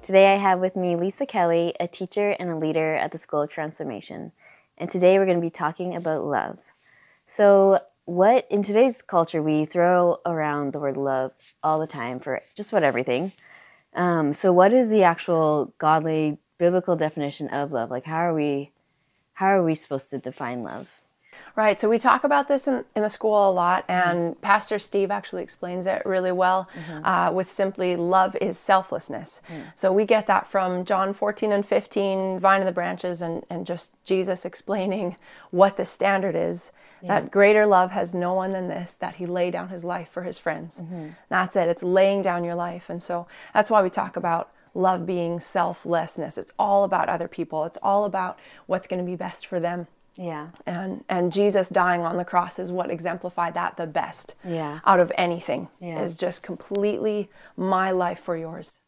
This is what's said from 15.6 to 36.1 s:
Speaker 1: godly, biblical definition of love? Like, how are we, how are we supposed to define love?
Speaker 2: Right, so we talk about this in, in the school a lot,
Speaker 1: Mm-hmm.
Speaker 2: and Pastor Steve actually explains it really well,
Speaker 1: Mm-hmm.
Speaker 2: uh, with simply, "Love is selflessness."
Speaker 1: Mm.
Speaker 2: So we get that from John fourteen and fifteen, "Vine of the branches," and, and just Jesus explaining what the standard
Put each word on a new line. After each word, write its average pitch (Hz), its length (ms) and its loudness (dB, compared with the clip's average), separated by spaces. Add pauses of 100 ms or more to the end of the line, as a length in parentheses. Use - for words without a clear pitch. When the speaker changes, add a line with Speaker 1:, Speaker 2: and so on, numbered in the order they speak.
Speaker 1:
godly, 156 580 2 (220)
biblical 175 360 2
definition 156 540 -4
of 143 220 -4
love? 117 200 -2
Like, 127 140 -6
how 160 140 -6
are 170 160 0
we, 143 360 -2 (640)
how 190 140 -2
are 196 160 4
we 160 120 2
supposed - 360 -8
to 135 80 -6
define 123 440 -10
love? 92 260 -12 (680)
Speaker 2:
Right, 214 220 2
so 220 100 0
we 226 100 2
talk 254 260 4
about 277 240 2
this 277 180 0
in, 254 160 -2 (140)
in 214 40 0
the 214 80 0
school 208 400 2
a 190 40 2
lot, 180 340 0
Speaker 1:
Mm-hmm. 180 220 2
Speaker 2:
and 170 320 -2
Pastor 208 360 2
Steve 196 320 -2
actually 196 320 -6
explains 180 460 -8
it 190 180 -2
really 185 280 0
well, 185 420 2
Speaker 1:
Mm-hmm. 160 300 -10
Speaker 2:
uh, 175 260 2
with 185 180 -2
simply, 190 460 -2
"Love 185 460 2
is 185 180 -4
selflessness." - 880 -2
Speaker 1:
Mm. 160 140 -14 (120)
Speaker 2:
So 190 200 0
we 208 100 4
get 214 240 2
that 196 240 0
from 180 320 -2
John 190 300 -2
fourteen 208 400 -2
and 202 120 0
fifteen, 190 760 -2
"Vine 190 180 4
of 196 60 0
the 185 80 -2
branches," 180 480 -6
and, 165 280 -6
and 175 160 -8
just 175 380 -10
Jesus 185 400 -2
explaining 185 720 -4 (360)
what 196 260 4
the 190 80 -4
standard 190 500 0